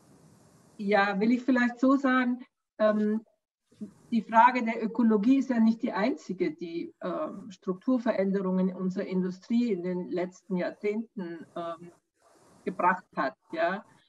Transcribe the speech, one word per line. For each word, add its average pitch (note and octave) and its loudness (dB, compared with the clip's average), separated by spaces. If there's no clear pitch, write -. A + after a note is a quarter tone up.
ja, G3+ 2
will A3+ 2
ich A#3+ 0
vielleicht A#3+ 0
so C4+ 4
sagen, B3+ 0
ähm, G#3+ 2
die A3+ 0
Frage A#3 4
der A3+ -4
Ökologie A3 4
ist - -4
ja A#3+ 0
nicht A3 4
die A#3+ -4
einzige, F#3+ -2
die, E3 -8
ähm, - -8
Strukturveränderungen F#3+ 0
in - -8
unserer F#3+ -4
Industrie F#3+ -2
in E3+ -4
den F3+ -4
letzten F3+ -6
Jahrzehnten, F3+ -6
ähm, E3+ -10
gebracht F#3+ -2
hat, C#3 -4
ja. E3+ -2